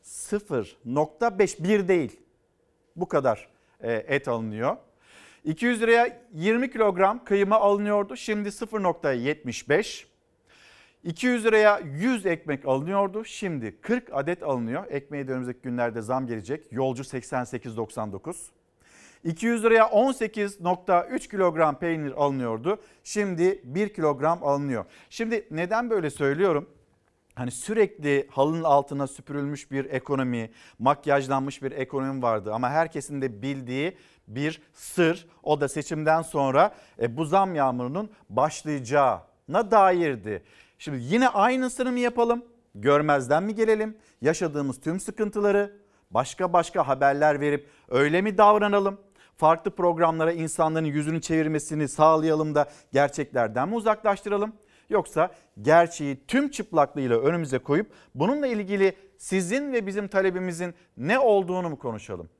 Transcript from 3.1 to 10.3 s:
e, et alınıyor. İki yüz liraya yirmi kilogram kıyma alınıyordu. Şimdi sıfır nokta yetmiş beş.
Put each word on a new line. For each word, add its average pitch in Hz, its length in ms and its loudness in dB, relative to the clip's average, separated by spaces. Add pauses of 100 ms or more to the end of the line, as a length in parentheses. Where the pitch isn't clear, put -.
e, 117 120 -4
et 139 340 -2
alınıyor. 113 500 -4 (680)
İki 160 220 -4
yüz 240 160 0
liraya 233 400 2 (120)
yirmi 226 380 0
kilogram 208 540 2
kıyma 202 300 2
alınıyordu. 208 600 2
Şimdi 208 360 -6
sıfır 214 320 -8
nokta 156 300 0
yetmiş 127 560 -6
beş. - 440 -2 (920)